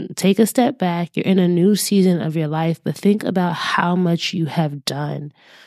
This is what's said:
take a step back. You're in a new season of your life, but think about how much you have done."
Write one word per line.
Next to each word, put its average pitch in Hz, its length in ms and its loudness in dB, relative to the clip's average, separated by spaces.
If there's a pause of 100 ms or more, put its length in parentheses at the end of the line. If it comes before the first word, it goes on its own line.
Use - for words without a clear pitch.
(160)
take 196 240 2
a 226 60 6
step - 320 0
back. 170 400 -4
You're - 80 -2
in 190 140 4
a 180 80 4
new 180 280 4
season 185 460 2
of 156 160 -4
your 160 100 -2
life, 160 340 -2
but - 140 -4
think 208 300 0
about 180 280 -2
how 175 440 0
much 170 360 0
you 165 120 -2
have 143 400 -4
done." 147 480 -6 (340)